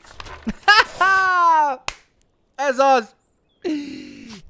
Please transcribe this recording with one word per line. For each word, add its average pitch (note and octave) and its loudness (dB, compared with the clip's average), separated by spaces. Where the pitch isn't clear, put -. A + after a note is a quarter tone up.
<laughs> F4 0
Ez C4+ -2
az! C4 2